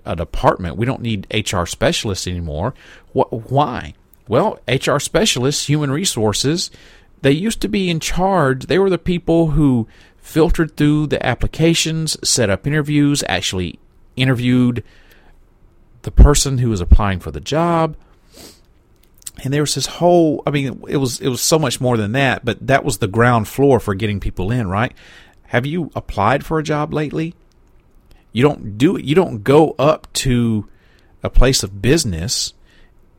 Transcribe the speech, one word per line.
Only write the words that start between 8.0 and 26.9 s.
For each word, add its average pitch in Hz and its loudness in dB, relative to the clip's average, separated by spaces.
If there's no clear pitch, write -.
They 139 0
were 196 2
the 175 0
people 165 0
who 139 2
filtered 160 0
through 151 2
the - -4
applications, 160 -2
set 113 0
up 98 -2
interviews, 143 0
actually 92 -4
interviewed 123 2
the - -10
person 143 6
who 123 0
was 104 -2
applying 95 6
for - -10
the 82 -10
job. 160 0
And 131 -4
there 147 0
was 143 -2
this 135 -4
whole, 170 2
I - -2
mean, 139 -4
it - -4
was, 131 -2
it 123 -2
was 120 -4
so 160 2
much 131 -2
more 123 0
than 104 -2
that, 131 0
but 113 -4
that 135 2
was 135 -4
the 113 -4
ground 113 2
floor 135 2
for 101 -4
getting 101 -4
people 95 -4
in, 120 -2
right? 101 -2
Have 120 -2
you 151 -6
applied 120 -2
for 160 -4
a 151 -6
job 147 -4